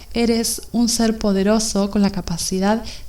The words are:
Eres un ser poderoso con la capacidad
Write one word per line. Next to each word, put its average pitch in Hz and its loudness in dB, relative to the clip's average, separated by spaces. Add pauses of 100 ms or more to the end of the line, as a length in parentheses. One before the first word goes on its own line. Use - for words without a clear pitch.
(120)
Eres 233 0 (100)
un 233 2
ser 226 2
poderoso 202 2
con 202 2
la 196 4
capacidad 196 -2 (240)